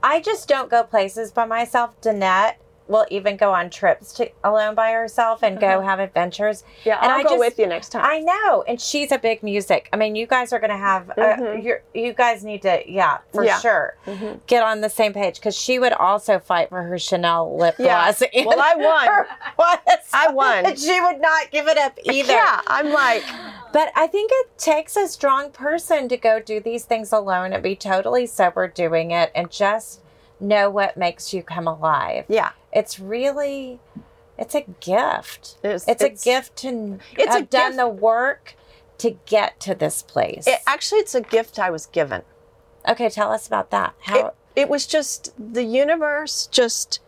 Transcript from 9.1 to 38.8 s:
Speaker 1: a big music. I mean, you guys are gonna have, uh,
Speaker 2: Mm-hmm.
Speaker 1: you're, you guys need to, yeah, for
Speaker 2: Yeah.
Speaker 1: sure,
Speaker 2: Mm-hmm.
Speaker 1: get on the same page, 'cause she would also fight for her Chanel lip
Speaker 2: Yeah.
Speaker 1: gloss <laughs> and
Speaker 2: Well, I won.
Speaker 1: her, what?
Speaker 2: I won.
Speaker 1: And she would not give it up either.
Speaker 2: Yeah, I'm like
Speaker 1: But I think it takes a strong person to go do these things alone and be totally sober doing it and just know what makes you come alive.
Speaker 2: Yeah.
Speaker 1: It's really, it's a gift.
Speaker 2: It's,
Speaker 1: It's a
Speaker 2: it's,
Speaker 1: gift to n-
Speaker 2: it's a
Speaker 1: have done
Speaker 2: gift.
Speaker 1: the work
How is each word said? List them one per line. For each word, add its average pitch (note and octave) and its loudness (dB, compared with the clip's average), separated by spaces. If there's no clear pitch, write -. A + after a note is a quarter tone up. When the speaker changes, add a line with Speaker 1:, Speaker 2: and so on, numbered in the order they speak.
Speaker 1:
a C4+ 2
big A3+ -2
music. G3+ -2
I - -2
mean, G#3+ 0
you A3+ -6
guys B3+ 0
are A#3 0
gonna G#3 0
have, F#3+ 0
uh, - -10
Speaker 2:
Mm-hmm. A3 0
Speaker 1:
you're, A#3+ -2
you A3+ -4
guys A#3 0
need G#3 -10
to, F3+ 0
yeah, F3 0
for G#3 0
Speaker 2:
Yeah. G#3 4
Speaker 1:
sure, G3 0
Speaker 2:
Mm-hmm. G3+ -10
Speaker 1:
get A#3+ 4
on A3 0
the G#3+ -2
same G#3+ 0
page, G3 -4
'cause G#3 -4
she B3+ -2
would - 2
also G3+ 2
fight F3 -2
for F3+ -8
her F3 -6
Chanel E3+ 0
lip E3 4
Speaker 2:
Yeah. B3 0
Speaker 1:
gloss G#3 2
<laughs> - 0
and B3+ 2
Speaker 2:
Well, B3+ 4
I D#4+ 6
won. D#4 4
Speaker 1:
her, G4+ 2
what? E4+ 4
Speaker 2:
I D4 4
won. C4 2
Speaker 1:
And D4 -2
she F4 0
would F4 0
not D#4 2
give D4 -2
it D4+ 4
up C#4 0
either. C4+ 0
Speaker 2:
Yeah, B3 4
I'm D4 0
like B3+ 2
Speaker 1:
But D4+ 2
I D#4+ 4
think G#4 -2
it C5 0
takes D#4 0
a G4+ 2
strong C#4 0
person D4 -2
to B3 -2
go A3 2
do G#3+ -6
these A3+ -6
things A3 -2
alone F#3+ 0
and F#3+ -4
be F#3+ -2
totally G#3+ 0
sober A3+ 0
doing E3 -2
it E3+ 0
and F3 -4
just G#3 -2
know G3+ 2
what G3 0
makes F3 -4
you F#3 -6
come E3 -8
alive. D#3 -2
Speaker 2:
Yeah. G#3+ 0
Speaker 1:
It's - -2
really, C4 -6
it's - -10
a D4 0
gift. - -4
Speaker 2:
It's, G3+ -4
Speaker 1:
It's A#3+ 0
a - 2
Speaker 2:
it's, G#3 -6
Speaker 1:
gift B3+ -2
to C4 -10
n- G#3+ -8
Speaker 2:
it's A4 2
a B3 2
Speaker 1:
have D4 -8
done B3+ 2
Speaker 2:
gift. C4 -8
Speaker 1:
the B3 2
work A3+ -2